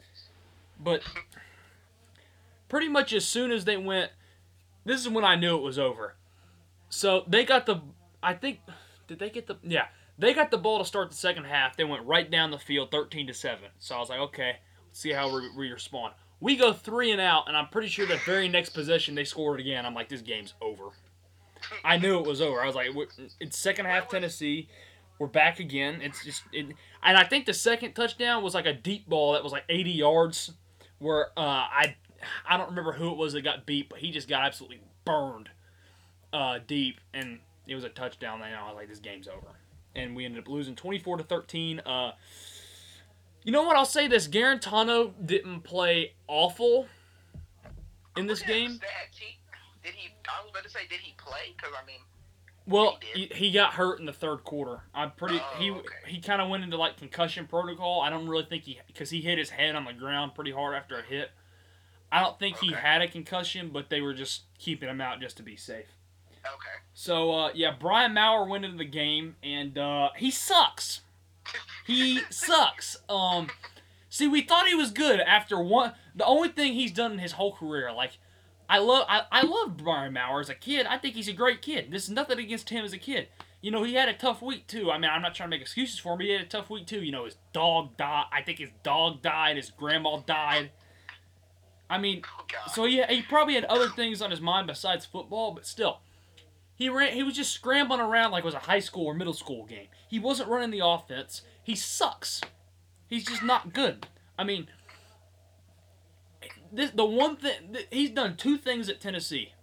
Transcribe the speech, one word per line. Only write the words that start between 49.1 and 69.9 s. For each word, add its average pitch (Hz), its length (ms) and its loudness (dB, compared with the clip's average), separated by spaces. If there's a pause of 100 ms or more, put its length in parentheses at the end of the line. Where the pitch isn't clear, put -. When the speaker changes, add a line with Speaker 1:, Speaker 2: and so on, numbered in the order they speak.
Speaker 2:
He, 214 200 -18 (440)
did 180 120 -12
he, 190 160 -18 (180)
I 160 140 -8
was 208 80 -18
about 190 140 -10
to - 40 -18
say, 220 120 -12 (100)
did 175 100 -8
he 165 160 -20
play? 160 400 -12
'Cause, 151 140 -10 (100)
I 131 60 -18
mean, 131 140 -20 (640)
Speaker 1:
Well, 202 320 4 (160)
Speaker 2:
he 190 120 -4
did. - 60 -14
Speaker 1:
he, 190 140 0
he 196 60 2
got 196 200 6
hurt 185 280 0
in 165 40 -12
the 147 80 -8
third 151 320 -6
quarter. 131 380 -8 (100)
I'm 147 200 -4
pretty, 175 280 -2
Speaker 2:
Oh, 135 180 -8
Speaker 1:
he, 196 120 -2
Speaker 2:
okay. - 240 -10 (120)
Speaker 1:
he 175 120 -10
kinda 196 280 0
went 190 160 -4
into, 170 140 -6
like, 160 220 -2
concussion 165 480 -4
protocol. 175 560 -2
I 147 80 2
don't 160 180 -4
really 160 160 0
think 160 200 -10
he, 135 140 -14 (160)
'cause 143 140 -10
he 165 140 -6
hit 170 160 0
his 151 100 -2
head 151 280 0
on 143 100 -6
the 123 80 -12
ground 139 400 -6
pretty 143 180 -8
hard 143 220 -4
after 135 240 -8
a 117 40 -10
hit. 135 280 -8 (840)
I 165 80 6
don't - 180 0
think 196 200 -4
he 175 140 -2
Speaker 2:
Okay. - 100 -4
Speaker 1:
had 151 180 6
a 175 80 0
concussion, 175 640 -8
but 143 180 -8
they 147 140 -2
were 143 100 -4
just 131 300 -8 (160)
keeping 143 320 -8
him 135 100 -6
out 127 200 -6
just 127 180 -12
to - 40 -18
be 107 140 -18
safe. 113 300 -14 (580)
Speaker 2:
Okay. 127 320 -12 (180)
Speaker 1:
So, 165 380 0
uh, 156 220 2
yeah, 160 180 0
Brian 214 420 4
Maurer 214 320 6
went 196 180 -4
into 190 120 -8
the 165 80 -6
game, 151 580 -4
and, 143 340 -6
uh, 143 400 0